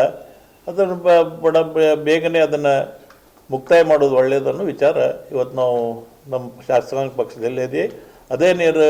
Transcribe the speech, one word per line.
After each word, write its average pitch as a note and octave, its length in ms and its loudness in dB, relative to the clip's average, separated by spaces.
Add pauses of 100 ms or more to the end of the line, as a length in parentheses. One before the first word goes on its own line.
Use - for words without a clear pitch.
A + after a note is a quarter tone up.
(680)
ಅದನ್ನು F3+ 280 -2
ಬ-, E3+ 340 2 (140)
ಬಡ-, D#3+ 140 2
ಬ-, D#3 380 2
ಬೇಗನೆ D#3+ 440 0
ಅದನ್ನು D3 640 0 (500)
ಮುಕ್ತಾಯ C3+ 320 4
ಮಾಡೋದು D3 320 2
ಒಳ್ಳೆಯದನ್ನು C3+ 500 0
ವಿಚಾರ D#3 320 0 (340)
ಇವತ್ತು C3+ 260 -6
ನಾವು A#2+ 500 -4 (240)
ನಮ್ಮ B2 200 -8 (180)
ಶಾಸಕಾಂಗ C3+ 420 -2
ಪಕ್ಷದಲ್ಲಿ B2+ 520 -6
ಇದೆ. C#3 220 -4 (460)
ಅದೇ E3 240 2
ನೇರ E3 220 0 (140)